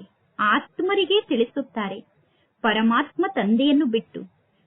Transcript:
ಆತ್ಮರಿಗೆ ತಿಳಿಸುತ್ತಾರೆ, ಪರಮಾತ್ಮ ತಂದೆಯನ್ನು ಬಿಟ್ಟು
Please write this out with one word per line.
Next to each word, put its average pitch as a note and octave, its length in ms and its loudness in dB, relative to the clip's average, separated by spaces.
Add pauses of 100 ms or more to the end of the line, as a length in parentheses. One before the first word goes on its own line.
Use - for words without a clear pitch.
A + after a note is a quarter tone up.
(400)
ಆತ್ಮರಿಗೆ F#4 840 0
ತಿಳಿಸುತ್ತಾರೆ, A#3 800 -4 (640)
ಪರಮಾತ್ಮ A3+ 680 0
ತಂದೆಯನ್ನು C#4 580 2
ಬಿಟ್ಟು A3+ 360 -4 (460)